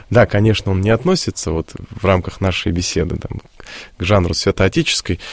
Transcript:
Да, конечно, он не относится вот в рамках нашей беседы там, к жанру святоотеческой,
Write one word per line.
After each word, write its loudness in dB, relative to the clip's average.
Да, 6
конечно, 2
он 0
не 2
относится 0
вот -4
в -8
рамках 2
нашей -2
беседы -2
там, -10
к -6
жанру 2
святоотеческой, 0